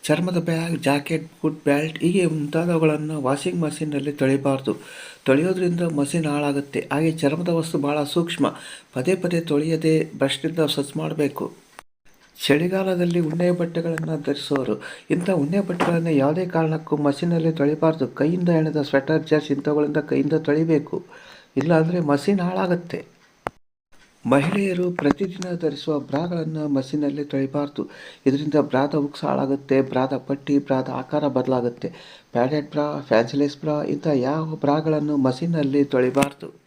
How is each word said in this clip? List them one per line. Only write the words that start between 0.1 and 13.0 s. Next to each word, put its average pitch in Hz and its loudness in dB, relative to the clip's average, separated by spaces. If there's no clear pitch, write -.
ಬ್ಯಾಗ್, 165 -2
ಜಾಕೆಟ್, 143 0
ಬೂಟ್, - -6
ಬೆಲ್ಟ್ 147 0
ಹೀಗೆ 180 2
ಮುಂತಾದವುಗಳನ್ನು 156 0
ವಾಷಿಂಗ್ 143 0
ಮಷೀನ್‌ನಲ್ಲಿ 147 -2
ತೊಳಿಬಾರ್ದು. 135 0
ತೊಳೆಯೋದ್ರಿಂದ 175 2
ಮಷೀನ್ 160 0
ಹಾಳಾಗುತ್ತೆ. 143 -2
ಹಾಗೆ 160 2
ಚರ್ಮದ 160 0
ವಸ್ತು 165 0
ಬಹಳ 143 0
ಸೂಕ್ಷ್ಮ, 170 0
ಪದೇ 131 0
ಪದೇ 175 0
ತೊಳೆಯದೆ 160 2
ಬ್ರಷ್‌ನಿಂದ 156 -2
ಸ್ವಚ್ಛ 147 -2
ಮಾಡಬೇಕು. 156 -2
ಚಳಿಗಾಲದಲ್ಲಿ 175 2